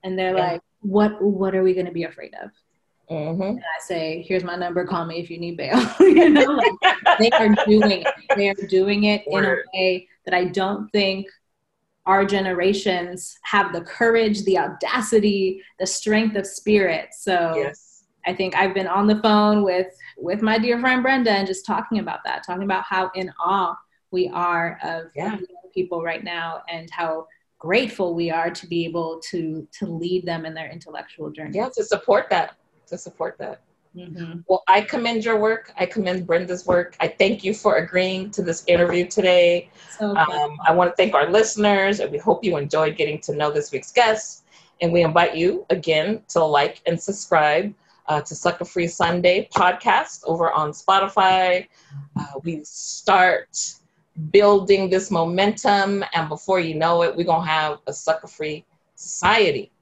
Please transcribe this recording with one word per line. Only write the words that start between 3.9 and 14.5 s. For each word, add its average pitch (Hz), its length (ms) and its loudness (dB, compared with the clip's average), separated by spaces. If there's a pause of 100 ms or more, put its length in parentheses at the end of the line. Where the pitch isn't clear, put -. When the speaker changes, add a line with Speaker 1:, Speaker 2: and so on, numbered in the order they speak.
Speaker 1:
"Here's 185 140 0
my 175 140 -8
number. 180 280 -4
Call 180 220 -4
me 170 140 -8
if 170 100 -12
you 170 80 -12
need 170 180 -8
bail." 208 220 0 (120)
<laughs> - 100 0
You 339 280 10
know, 294 220 8
like, 294 220 2 (480)
they 226 100 6
are 214 240 6 (100)
doing 214 260 6 (120)
it. 165 40 -2 (300)
They 202 140 2
are 196 180 -6
doing 202 360 2
it 208 240 2
in 147 40 -4
a 196 140 2
Speaker 2:
Word. - 260 -2
Speaker 1:
way 185 360 0 (160)
that 185 100 -2
I 180 120 0
don't 196 440 -4
think 196 380 -2 (760)
our 196 200 4
generations 185 1160 -2
have 190 300 0
the 170 80 -6
courage, 220 640 0
the 190 140 2